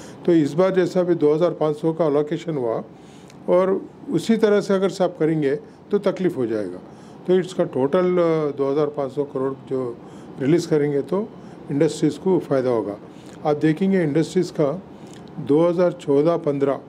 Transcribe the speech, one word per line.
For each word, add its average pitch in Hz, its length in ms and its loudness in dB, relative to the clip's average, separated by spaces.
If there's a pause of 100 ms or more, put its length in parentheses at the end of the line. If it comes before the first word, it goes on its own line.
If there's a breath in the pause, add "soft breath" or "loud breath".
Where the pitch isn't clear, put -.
(260 loud breath)
तो - 60 4
इस 147 220 4
बार 185 220 2
जैसा 185 240 2
अभी 175 160 2
दो 147 180 4
हज़ार 160 180 2
पाँच 156 240 -2
सौ 160 180 -2
का 165 120 0
allocation 151 520 -2
हुआ 123 260 -4 (680 loud breath)
और 185 400 2 (200)
उसी 190 280 2
तरह 208 240 4
से 202 120 0
अगर 190 160 2
से 190 140 -2
आप 175 160 -2
करेंगे 151 360 2 (360 loud breath)
तो 202 60 4
तकलीफ 185 400 -2
हो 127 80 0
जाएगा। 101 340 -4 (480 loud breath)
तो 185 120 4
इसका 175 240 -2
टोटल, 143 360 0
अ, 165 580 2
दो 139 140 0
हज़ार 147 160 2
पाँच 143 240 -6
सौ 143 120 -2
करोड़ 135 300 -4 (160)
जो 131 280 -4 (420 loud breath)
release 165 260 2
करेंगे 147 360 0
तो 190 280 -4 (420 loud breath)
industries 151 460 0
को 185 220 2
फ़ायदा 127 300 0
होगा। 104 280 -2 (480 loud breath)
आप 151 100 2
देखेंगे 165 480 2
industries 160 480 0
का 160 320 -2 (560 loud breath)
दो 147 280 4
हज़ार 175 240 2
चौदह 151 460 2
पन्द्रह, 139 360 0 (160)